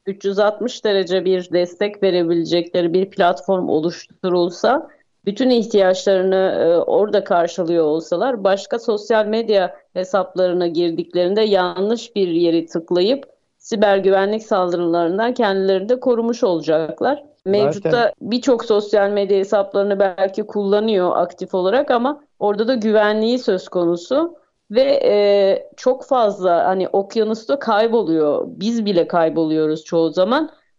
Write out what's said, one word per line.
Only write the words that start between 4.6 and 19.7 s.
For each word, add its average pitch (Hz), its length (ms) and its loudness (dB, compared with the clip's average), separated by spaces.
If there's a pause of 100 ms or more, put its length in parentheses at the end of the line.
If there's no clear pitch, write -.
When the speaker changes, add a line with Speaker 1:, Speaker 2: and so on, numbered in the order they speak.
Speaker 1:
bütün 226 240 0
ihtiyaçlarını, 190 840 2
e, 170 400 2
orada 202 480 2
karşılıyor 175 600 0
olsalar, 175 600 -2
başka 196 360 -2
sosyal 214 460 0
medya 214 500 0 (180)
hesaplarına 185 720 -2
girdiklerinde 175 720 -2
yanlış 196 760 0
bir 190 120 0
yeri 165 380 0
tıklayıp 180 580 -2 (340)
siber 202 400 2
güvenlik 196 460 2
saldırılarından 175 880 0
kendilerini 196 560 0
de 254 100 0
korumuş 233 440 -2
olacaklar. 165 800 -2 (220)
Speaker 2:
Zaten 185 60 -2
Speaker 1:
Mevcutta 196 680 0
birçok 240 440 0
sosyal 208 460 2
medya 202 260 0
hesaplarını 202 640 0